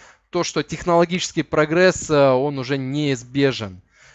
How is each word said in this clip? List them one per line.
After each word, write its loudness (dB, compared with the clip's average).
то, -2
что -4
технологический 0
прогресс, 2
э, 4
он 0
уже -4
неизбежен. -2